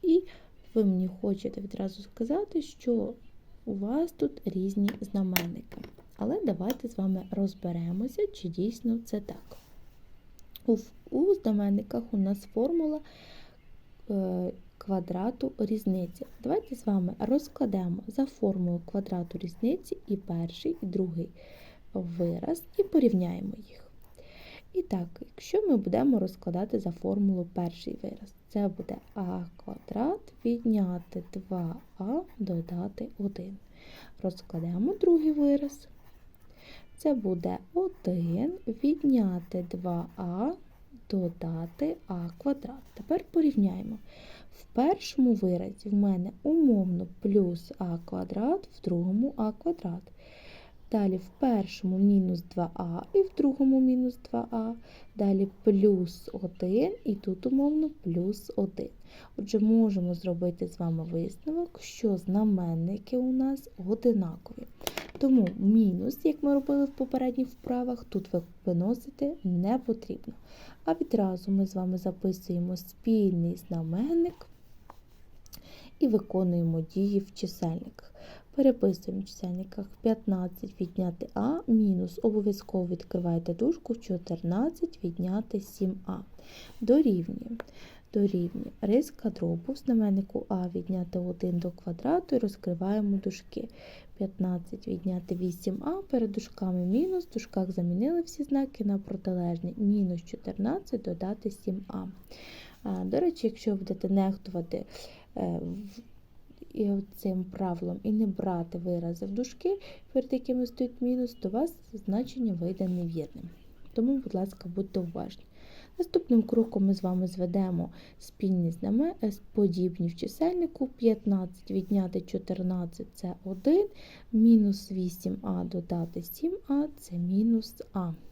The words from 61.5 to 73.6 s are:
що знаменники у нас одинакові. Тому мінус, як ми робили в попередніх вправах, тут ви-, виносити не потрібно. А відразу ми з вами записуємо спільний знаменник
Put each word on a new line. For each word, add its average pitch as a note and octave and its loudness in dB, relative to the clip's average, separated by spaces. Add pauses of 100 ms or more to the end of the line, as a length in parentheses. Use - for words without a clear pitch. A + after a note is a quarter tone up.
що - 0
знаменники F#3 0
у B3+ 2
нас C4+ 0 (200)
одинакові. G3+ 0 (520)
Тому C4 6 (100)
мінус, G3+ 4
як D4+ 2
ми C#4+ 4
робили C#4 2
в C#4 -2
попередніх C4 -2
вправах, B3 -4
тут - -4
ви-, E3+ 2 (220)
виносити A#3+ 0
не F#3 2
потрібно. - -4 (500)
А E4 2
відразу G3 0
ми G3 4
з F#3+ -8
вами F#3 0
записуємо F3+ -2
спільний F3+ 2
знаменник G3+ -2 (1500)